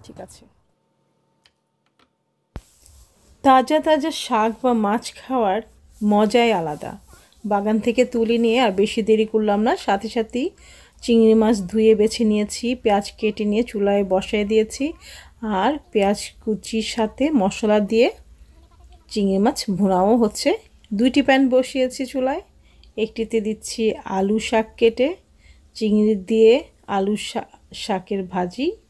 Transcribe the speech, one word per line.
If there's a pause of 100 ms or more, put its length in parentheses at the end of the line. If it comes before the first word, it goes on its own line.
ঠিক
আছে, (3000)
তাজা
তাজা
শাক (100)
বা
মাছ (100)
খাওয়ার (420)
মজাই
আলাদা। (540)
বাগান
থেকে
তুলে
নিয়ে
আর
বেশি
দেরি
করলাম
না,
সাথে
সাথেই (520)
চিংড়ি
মাছ
ধুয়ে
বেছে
নিয়েছি,
পেঁয়াজ
কেটে
নিয়ে
চুলায়
বসায়
দিয়েছি, (560)
আর (200)
পেঁয়াজ (220)
কুচির
সাথে
মশলা
দিয়ে (1000)
চিংড়ি
মাছ (120)
ভুনাও
হচ্ছে। (440)
দুইটি
প্যান
বসিয়েছি
চুলায়, (560)
একটিতে
দিচ্ছি (220)
আলু
শাক (100)
কেটে, (580)
চিংড়ি
দিয়ে (340)
আলু
শা-, (200)
শাকের
ভাজি (220)